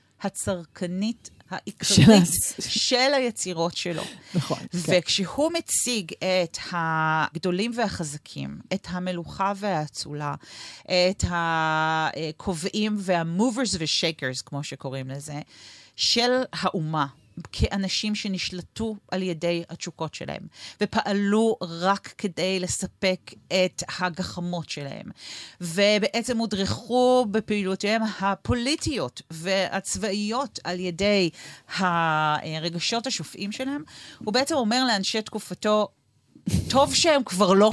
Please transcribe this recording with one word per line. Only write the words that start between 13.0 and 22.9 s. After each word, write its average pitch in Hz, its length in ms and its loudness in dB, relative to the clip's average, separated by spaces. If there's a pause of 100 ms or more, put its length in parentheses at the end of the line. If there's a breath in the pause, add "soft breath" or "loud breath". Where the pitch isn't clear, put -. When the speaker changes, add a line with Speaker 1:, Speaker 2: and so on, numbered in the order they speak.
Speaker 1:
והmovers 190 720 0
ושakers, 156 680 -2
כמו 143 180 -8
שקוראים 131 460 -8
לזה, 143 300 -10 (560 loud breath)
של 233 340 2 (220)
האומה, 156 540 -2 (460)
כאנשים 202 600 0
שנשלטו 202 840 -6 (140)
על 190 120 -2
ידי 170 460 -2
התשוקות 165 460 -10
שלהם, - 260 -10 (400 loud breath)
ופעלו 208 840 2
רק 180 560 -2
כדי 185 420 -2
לספק 185 600 -2 (280)